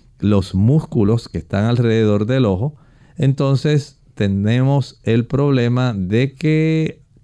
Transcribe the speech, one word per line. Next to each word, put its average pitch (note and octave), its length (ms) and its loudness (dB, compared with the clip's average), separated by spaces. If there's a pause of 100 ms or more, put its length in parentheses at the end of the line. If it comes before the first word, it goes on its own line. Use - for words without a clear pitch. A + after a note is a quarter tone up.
(200)
los G2 360 0
músculos A#2 720 0
que - 120 -10
están G2 260 -4
alrededor A2 600 0
del B2+ 200 0
ojo, G#2 300 -2 (420)
entonces C#3 840 0 (140)
tenemos A#2 880 0
el A#2 220 0
problema B2+ 680 0
de G#2+ 400 -2
que D#3 680 -2 (220)